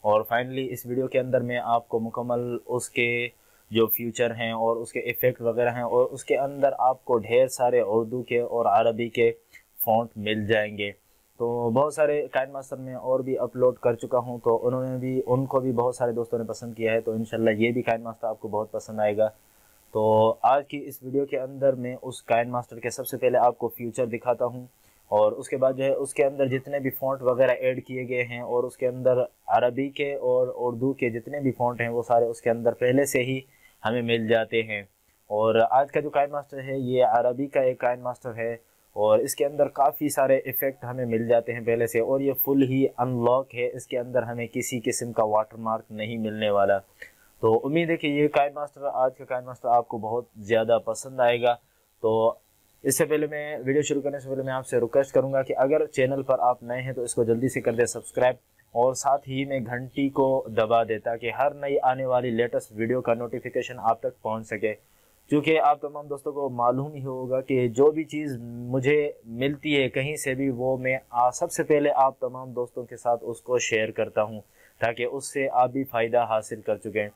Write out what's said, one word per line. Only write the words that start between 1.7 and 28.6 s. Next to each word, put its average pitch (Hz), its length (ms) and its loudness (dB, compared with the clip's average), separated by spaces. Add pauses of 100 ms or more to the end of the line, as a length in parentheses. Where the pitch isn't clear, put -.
मुकम्मल 120 480 -4 (220)
उसके 120 400 -2 (600)
जो 110 160 4
future 117 460 -2
हैं 113 220 -4
और 113 240 0
उसके 117 220 -8 (100)
effect 123 320 0
वगैरह 117 300 2
हैं 120 120 -6
और 123 240 2
उसके - 280 -4
अंदर 139 440 0
आपको 127 380 2
ढेर 120 300 4
सारे 127 380 2
उर्दू 113 420 0
के 120 120 0
और 117 260 -2
अरबी 113 420 2
के 117 220 2 (480)
font 113 400 0
मिल 107 280 -2
जाएंगे। 104 440 0 (500)
तो 117 80 0 (220)
बहुत 143 240 2
सारे 147 220 2 (180)
काइन 135 160 -2
Master 135 260 -12
में 131 180 -12
और 131 280 0
भी 131 140 -2
upload 123 420 2
कर 120 180 2
चुका 127 220 -2
हूं, 120 200 -4
तो 117 180 2
उन्होंने 127 420 -2
भी, 131 240 -2
उनको 131 380 0
भी 127 120 -2
बहुत 120 240 0
सारे 120 160 0
दोस्तों 117 260 -2
ने 117 60 -4
पसंद 110 320 -10
किया 110 160 0
है। 113 80 2
तो 113 140 -4
इंशाल्लाह 113 420 0
ये 113 160 2
भी 123 100 0
काइन 117 200 0
Master 117 240 -10
आपको 110 220 -6
बहुत 104 220 -4
पसंद 107 300 -8
आएगा। 107 260 4 (680)
तो 110 360 4 (160)
आज 139 180 4
की 143 140 -10
इस 135 260 -12
वीडियो 135 220 -2
के 139 120 -6
अंदर 135 380 2
मैं 123 200 -6
उस 127 280 -12
काइन 120 260 2
Master 120 280 -6
के 117 140 -6
सबसे 131 240 -8
पहले 123 240 2
आपको 120 300 2
future 120 380 -4
दिखाता 120 380 -2
हूं 123 180 -8 (460)
और 107 240 4
उसके 135 240 -6
बाद 131 180 2
जो 135 80 -2
है 135 120 2
उसके 139 260 -2
अंदर 139 260 2
जितने 135 320 -4
भी 131 120 -2
font 131 320 -4
वगैरह 127 440 2
ऐड 127 160 -4
किए 127 220 -8
गए 123 180 -2
हैं 120 180 -8
और 123 220 0